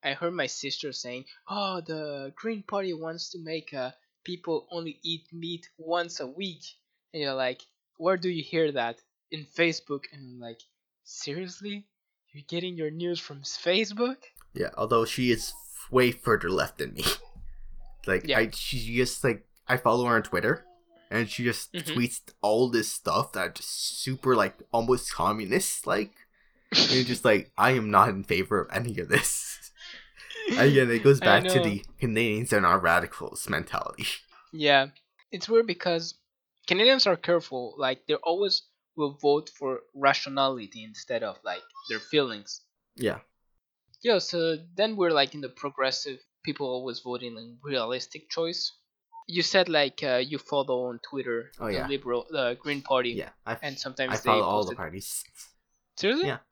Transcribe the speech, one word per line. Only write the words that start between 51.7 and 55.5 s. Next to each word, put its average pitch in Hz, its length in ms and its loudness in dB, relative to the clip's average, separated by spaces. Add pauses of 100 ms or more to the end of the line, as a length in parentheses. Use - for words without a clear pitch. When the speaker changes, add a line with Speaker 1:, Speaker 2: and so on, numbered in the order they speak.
Speaker 2:
yeah. 90 140 -4
Speaker 1:
liberal, 123 420 -4
the 127 320 -2
Green 143 200 -4
Party, 127 300 2
Speaker 2:
Yeah, - 180 -6 (160)
I 113 80 -6
f-, 113 80 -8
Speaker 1:
and 139 160 -8
sometimes 131 360 -4
Speaker 2:
I - 20 0
Speaker 1:
they 107 80 -2
Speaker 2:
follow 107 200 4
all 98 200 2
the 92 40 -2
Speaker 1:
posted 87 100 -6
Speaker 2:
parties. 92 460 -8 (760)